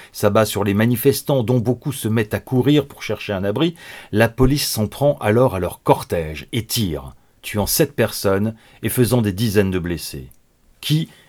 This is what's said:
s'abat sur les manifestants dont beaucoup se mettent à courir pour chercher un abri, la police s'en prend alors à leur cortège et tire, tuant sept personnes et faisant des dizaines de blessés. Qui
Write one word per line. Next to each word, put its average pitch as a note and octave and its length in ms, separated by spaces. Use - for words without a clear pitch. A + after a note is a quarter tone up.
s'abat G#2+ 360
sur G2+ 160
les G2+ 100
manifestants B2 720
dont B2 160
beaucoup A#2+ 320
se - 160
mettent A2 260
à G2+ 60
courir C#3 480
pour - 160
chercher G#2 300
un F#2+ 100
abri, C3+ 320
la A2+ 180
police C3 380
s'en G#2 200
prend C#3+ 340
alors A2+ 320
à F#2 60
leur F2 240
cortège D#2+ 680
et A#2+ 140
tire, D2 480
tuant G#2 240
sept - 280
personnes G#2+ 600
et A#2 80
faisant A#2+ 320
des G#2 100
dizaines G2 380
de F#2 80
blessés. E2 540
Qui D#3 260